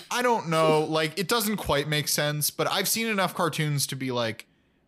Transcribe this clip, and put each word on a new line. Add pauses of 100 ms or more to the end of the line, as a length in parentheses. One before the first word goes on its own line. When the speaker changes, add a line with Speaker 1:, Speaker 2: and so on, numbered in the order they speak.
(100)
Speaker 1:
I
don't
know,
Speaker 2:
<laughs>
Speaker 1:
like,
it
doesn't
quite
make
sense,
but
I've
seen
enough
cartoons
to
be
like, (420)